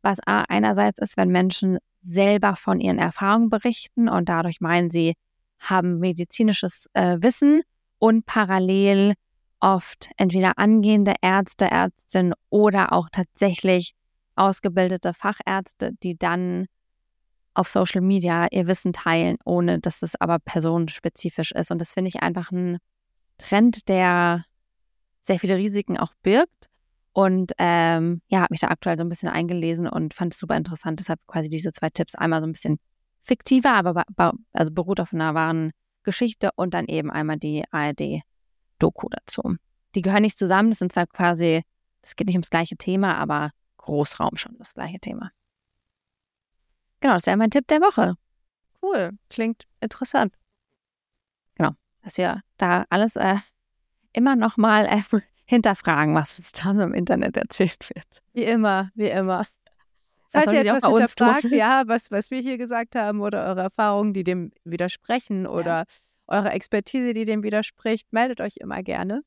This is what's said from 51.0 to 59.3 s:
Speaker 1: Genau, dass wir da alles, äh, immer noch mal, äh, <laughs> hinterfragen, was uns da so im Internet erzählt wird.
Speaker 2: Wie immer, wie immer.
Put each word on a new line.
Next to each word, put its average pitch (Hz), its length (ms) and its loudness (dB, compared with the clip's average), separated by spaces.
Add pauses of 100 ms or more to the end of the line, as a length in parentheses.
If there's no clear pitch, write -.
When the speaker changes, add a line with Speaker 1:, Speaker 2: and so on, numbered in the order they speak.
Speaker 1:
Genau, 151 160 0 (300)
dass - 160 -12
wir 180 240 -2 (140)
da 180 320 0
alles, 208 280 0
äh, 190 200 2 (760)
immer 262 240 2
noch 220 200 0
mal, 214 300 4
äh, 208 240 0
<laughs> 208 120 2 (220)
hinterfragen, 170 680 2
was 151 240 -2
uns - 140 -18
da 190 200 -4
so 208 80 2
im 175 140 0
Internet - 420 -2
erzählt - 560 -2
wird. - 300 -20 (100)
Speaker 2:
Wie 240 120 -4
immer, 202 500 0
wie 208 140 -2
immer. 185 360 -2 (840)